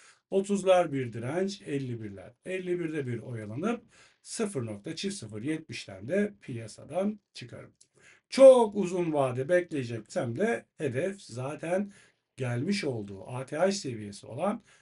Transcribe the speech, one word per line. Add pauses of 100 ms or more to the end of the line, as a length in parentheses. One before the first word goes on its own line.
(300)
Otuzlar
bir
direnç,
elli
birler. (120)
Elli
birde
bir
oyalanıp (400)
sıfır
nokta
çift
sıfır
yetmişten
de
piyasadan (140)
çıkarım. (580)
Çok
uzun
vade
bekleyeceksem
de (120)
hedef
zaten (440)
gelmiş
olduğu
A
T
H
seviyesi
olan (200)